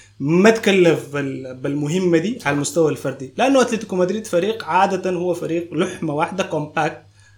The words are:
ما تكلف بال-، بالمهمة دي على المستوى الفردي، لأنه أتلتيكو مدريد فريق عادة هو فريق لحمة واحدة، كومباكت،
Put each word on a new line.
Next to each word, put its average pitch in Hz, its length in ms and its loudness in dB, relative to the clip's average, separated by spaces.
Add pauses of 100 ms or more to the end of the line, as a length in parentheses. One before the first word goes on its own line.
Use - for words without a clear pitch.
(200)
ما 175 300 4
تكلف 190 640 4
بال-، 135 420 -6
بالمهمة 147 600 0
دي 214 280 -2
على 143 100 0
المستوى 147 360 2
الفردي، 131 460 -8
لأنه 262 240 4
أتلتيكو 226 340 -2
مدريد 202 320 0
فريق 196 380 -2
عادة 185 460 0
هو 175 220 -2
فريق 165 400 -4
لحمة 165 400 -4
واحدة، 180 300 -2
كومباكت، 156 600 -4 (340)